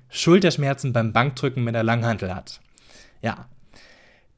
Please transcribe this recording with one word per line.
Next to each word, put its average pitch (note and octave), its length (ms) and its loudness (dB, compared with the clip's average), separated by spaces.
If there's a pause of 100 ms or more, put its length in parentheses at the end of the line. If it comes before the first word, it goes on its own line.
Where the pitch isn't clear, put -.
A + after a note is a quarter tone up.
Schulterschmerzen D3+ 840 2
beim A2+ 200 0
Bankdrücken B2+ 500 0
mit A#2 140 -2
der A2 80 0
Langhantel A2+ 500 -2
hat. - 260 -14 (640)
Ja, - 240 -6 (920)